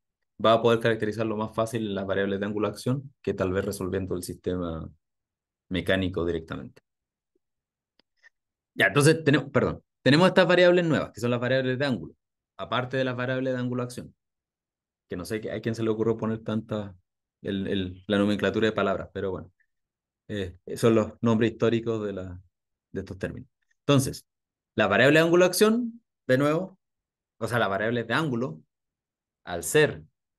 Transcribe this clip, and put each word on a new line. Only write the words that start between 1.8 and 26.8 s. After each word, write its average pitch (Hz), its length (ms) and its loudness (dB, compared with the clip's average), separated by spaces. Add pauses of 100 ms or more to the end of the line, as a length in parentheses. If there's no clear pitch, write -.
en 98 80 -4
las 98 100 -4
variables 98 340 -2
de 101 60 -4
ángulo 104 220 -2
de 104 60 -4
acción - 480 -6
que 98 120 -2
tal 92 180 -2
vez 98 140 -2
resolviendo 95 500 -4
el 90 80 -6
sistema 85 680 -6 (800)
mecánico 90 560 -2
directamente. 80 580 -8 (1900)
Ya, 110 120 4
entonces 151 360 4
tenemos, 139 280 2
perdón, 80 300 0 (200)
tenemos 151 260 6
estas 180 200 4
variables 180 380 6
nuevas, 117 260 0
que - 80 -16
son 120 120 -2
las 120 80 0
variables 127 400 0
de 143 60 -2
ángulo, 92 280 -4 (440)
aparte 123 400 -4
de 131 60 0
las 127 120 -4
variables 131 380 -4
de 127 60 -4
ángulo 123 220 -4
de 123 40 -6
acción, 107 300 -14 (960)
que 98 60 -10
no 90 100 -10
sé 107 160 -6
qué, - 100 -8
a 113 100 -6
quién 113 120 -4
se 117 80 -8
le 110 80 0
ocurrió 110 280 0
poner 110 260 -6
tanta, 107 520 -6 (460)
el, 98 260 -6
el, 95 400 -6
la 104 120 2
nomenclatura 101 480 0
de 107 60 0
palabras, 98 400 -2
pero 95 180 -6
bueno, - 200 -10 (760)
eh, 98 300 -8 (180)
son 113 200 4
los 110 260 0
nombres 113 320 2
históricos 113 520 -2
de, 101 80 -6
la, 92 260 -10 (520)
de - 80 -10
estos 95 180 -10
términos. - 320 -10 (300)
Entonces, 131 480 0 (480)
la 107 120 2
variable 131 320 6
de 165 60 4
ángulo 180 200 4
de 180 40 4
acción, 220 520 0 (260)
de 127 100 4
nuevo, 156 400 -2 (600)